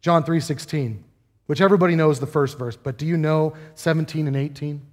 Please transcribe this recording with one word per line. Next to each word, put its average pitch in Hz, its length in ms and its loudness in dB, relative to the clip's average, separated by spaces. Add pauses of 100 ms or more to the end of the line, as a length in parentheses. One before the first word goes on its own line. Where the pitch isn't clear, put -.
John 170 220 4
three 165 160 0
sixteen, 131 640 -6 (440)
which 147 140 0
everybody 185 340 6
knows 156 240 2
the 135 80 -6
first 139 320 -2
verse, 120 160 -6
but 131 220 -8
do 151 100 -6
you 170 100 0
know 156 360 0 (200)
seventeen 160 540 -2
and 139 80 -2
eighteen? 147 460 -6 (120)